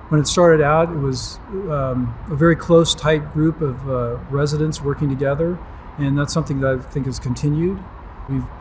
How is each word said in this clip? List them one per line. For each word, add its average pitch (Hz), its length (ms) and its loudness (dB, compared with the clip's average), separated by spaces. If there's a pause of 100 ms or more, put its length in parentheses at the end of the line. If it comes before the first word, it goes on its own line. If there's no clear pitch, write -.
When 151 100 2
it 139 80 2
started 165 340 6
out, 160 300 4
it 165 60 -4
was, 135 420 -4 (300)
um, 127 440 -2 (160)
a 160 60 -4
very 160 220 6
close, 165 360 6
tight 151 380 0
group 160 300 0
of, 135 280 -4
uh, 123 280 -2 (120)
residents 147 520 0
working 139 260 0
together, 143 500 0 (400)
and 139 200 0
that's 143 160 0
something 151 260 -2
that 135 140 2
I 127 80 -2
think 135 240 -6
has 127 140 -6
continued. 147 600 -2 (480)
We've 135 160 -2 (180)